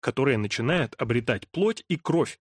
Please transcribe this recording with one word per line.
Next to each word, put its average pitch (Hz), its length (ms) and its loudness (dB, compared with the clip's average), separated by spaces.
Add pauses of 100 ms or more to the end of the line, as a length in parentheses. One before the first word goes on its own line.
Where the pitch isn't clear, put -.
которое 131 380 2
начинает 117 580 -2
обретать 117 520 -2
плоть 208 400 -2
и 165 80 0
кровь 160 460 -2